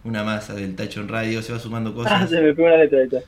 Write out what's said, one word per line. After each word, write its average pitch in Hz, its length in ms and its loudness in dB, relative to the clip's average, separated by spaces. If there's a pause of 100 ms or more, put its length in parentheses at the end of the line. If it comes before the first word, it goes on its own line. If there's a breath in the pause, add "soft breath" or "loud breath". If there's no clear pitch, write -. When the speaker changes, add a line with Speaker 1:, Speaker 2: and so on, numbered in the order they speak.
Speaker 1:
Una 110 160 -4
masa 107 320 -6
del 95 220 -8
Tacho 107 240 -10
en 104 80 -10
Radio, 113 340 -4
se 113 120 -10
va 117 60 -8
sumando 113 320 -6
Speaker 2:
<laughs> - 0 -
Ah, - 20 -8
Speaker 1:
cosas. 180 360 0
Speaker 2:
se 165 120 2
me 151 120 6
pegó 165 140 4
una 165 80 8
letra, 143 240 6
ahí 131 60 4
está. 127 220 -4